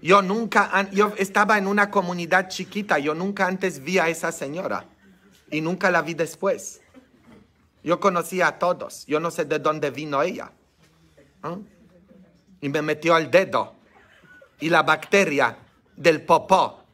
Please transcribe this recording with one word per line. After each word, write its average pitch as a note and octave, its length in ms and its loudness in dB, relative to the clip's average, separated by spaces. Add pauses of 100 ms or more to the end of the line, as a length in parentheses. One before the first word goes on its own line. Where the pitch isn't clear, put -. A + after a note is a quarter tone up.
Yo G3 220 6
nunca G#3 500 0
an-, G3 200 0
yo G3 260 2
estaba G#3 400 2
en G3 80 -2
una G3+ 240 2
comunidad F3+ 580 0
chiquita, G3 520 -4
yo D3 140 -2
nunca G3 320 -2
antes F3+ 360 -4
vi F3+ 160 -2
a E3 100 2
esa E3 220 -4
señora D3 560 -8 (640)
y D3+ 100 -2
nunca F3 300 0
la E3+ 120 2
vi E3 120 -6
después. D#3+ 680 -4 (1000)
Yo E3+ 180 -2
conocía F3+ 480 0
a C#3+ 100 -4
todos, F3 480 -4
yo D3+ 140 0
no E3 100 -4
sé D#3+ 140 -4
de D3+ 140 -2
dónde D3+ 320 -2
vino C#3+ 320 -4
ella, - 280 -6 (960)
¿eh? E3 120 -8 (1040)
Y C#3+ 60 -6
me D3 140 -2
metió D#3 340 0
el D#3 140 0
dedo B2+ 440 2 (880)
y D#3 100 -2
la E3 120 4
bacteria D3+ 760 2 (360)
del D3+ 280 2
popó. E3+ 720 2